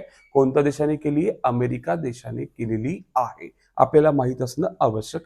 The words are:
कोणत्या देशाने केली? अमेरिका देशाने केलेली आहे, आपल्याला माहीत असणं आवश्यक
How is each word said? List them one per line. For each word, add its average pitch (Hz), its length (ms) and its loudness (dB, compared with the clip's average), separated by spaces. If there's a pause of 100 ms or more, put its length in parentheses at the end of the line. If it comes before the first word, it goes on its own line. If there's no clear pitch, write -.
(340)
कोणत्या 135 300 4
देशाने 147 320 0
केली? 147 340 0 (140)
अमेरिका 123 520 -2
देशाने 120 500 -8
केलेली 117 560 -6 (140)
आहे, 110 340 -4 (280)
आपल्याला 151 340 6
माहीत 127 300 0
असणं 143 260 -4 (120)
आवश्यक 117 460 -2